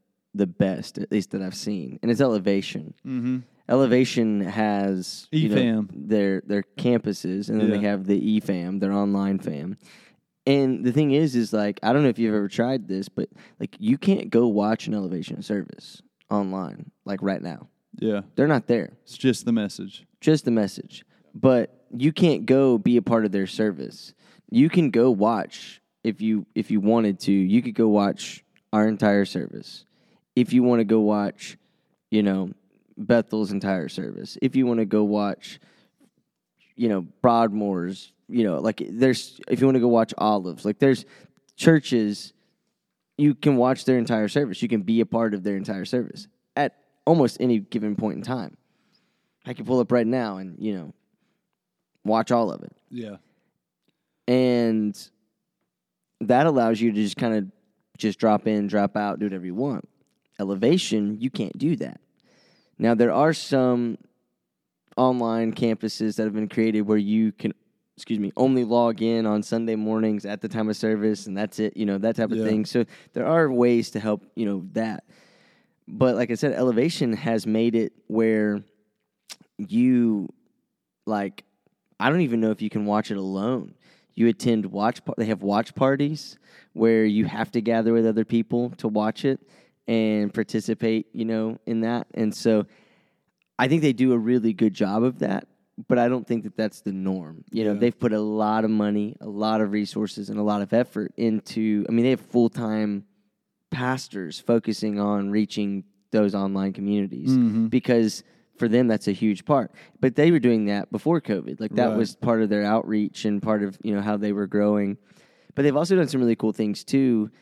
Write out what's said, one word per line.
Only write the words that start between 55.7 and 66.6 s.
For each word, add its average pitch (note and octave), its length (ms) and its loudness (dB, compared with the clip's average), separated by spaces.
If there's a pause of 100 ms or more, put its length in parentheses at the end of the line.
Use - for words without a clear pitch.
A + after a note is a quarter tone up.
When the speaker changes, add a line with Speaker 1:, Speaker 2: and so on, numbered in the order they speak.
Speaker 1:
that B2 240 4
allows A#2 340 2
you A2+ 120 2
to G#2 100 0
just G2+ 160 -2
kinda A2 300 0 (500)
just G#2+ 220 -2
drop G#2+ 280 2
in, G#2 200 0
drop G2+ 280 0
out, G#2 240 -4
do G#2 60 -2
whatever F#2+ 200 -6
you F2+ 100 -8
want. B2 320 -4 (520)
Elevation, G#2 800 0
you B2 100 -4
can't - 280 -8
do D#3+ 180 -2
that. - 240 -8 (800)
Now, A#2 160 2
there A2+ 160 4
are D3 220 4
some B2 640 0 (1000)
online A#2 560 2
campuses A2 640 -2
that A2+ 80 -2
have G#2+ 100 -2
been G#2+ 160 -4
created A2 320 2